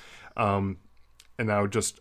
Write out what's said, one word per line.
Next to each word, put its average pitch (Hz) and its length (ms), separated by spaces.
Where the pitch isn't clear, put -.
Um, 98 400
and 113 100
now, 104 180
just 104 340